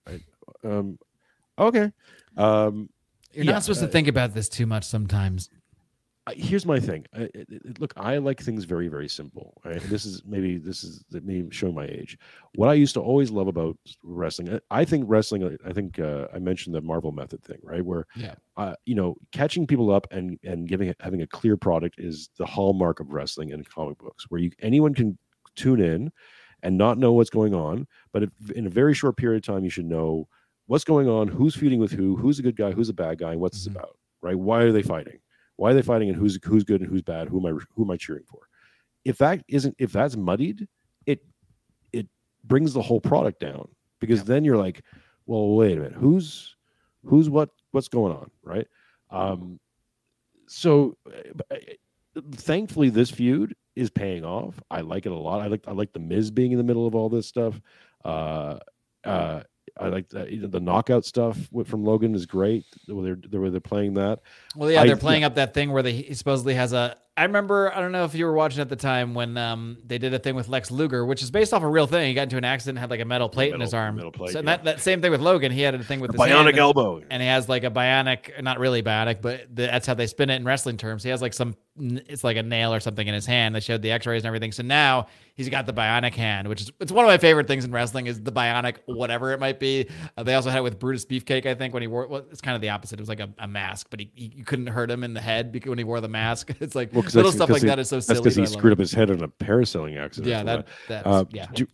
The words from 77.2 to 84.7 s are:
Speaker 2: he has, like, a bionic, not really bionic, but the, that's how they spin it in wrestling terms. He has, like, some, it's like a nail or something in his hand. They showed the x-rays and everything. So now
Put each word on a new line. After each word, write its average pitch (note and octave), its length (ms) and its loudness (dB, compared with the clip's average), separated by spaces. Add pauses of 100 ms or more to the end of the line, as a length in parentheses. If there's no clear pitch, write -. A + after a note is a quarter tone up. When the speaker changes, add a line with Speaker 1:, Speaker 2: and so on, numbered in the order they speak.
Speaker 2:
he B2+ 80 0
has, B2+ 200 2
like, B2+ 160 -2
a B2 60 0
bionic, B2+ 720 0
not B2+ 160 -4
really B2 240 0
bionic, A2 380 0
but A#2+ 340 -8
the, B2 120 -2
that's A#2+ 200 -2
how C3 80 0
they A#2 120 -2
spin C3+ 240 0
it C3 60 0
in B2+ 80 -6
wrestling B2+ 320 -2
terms. A2 260 -8
He B2+ 80 -6
has, B2+ 100 -4
like, B2 140 -4
some, A#2+ 220 -4 (240)
it's C3 440 -8
like A2+ 120 2
a A2+ 60 -2
nail A2+ 320 0
or A2 60 0
something G#2 260 -4
in G#2 80 -2
his G2+ 120 -4
hand. A#2 280 2
They A2 60 -2
showed A2 220 -4
the A2 100 -2
x-rays A#2 300 -2
and A2 40 -6
everything. A2+ 240 -4
So A#2+ 140 -8
now C3 420 4 (300)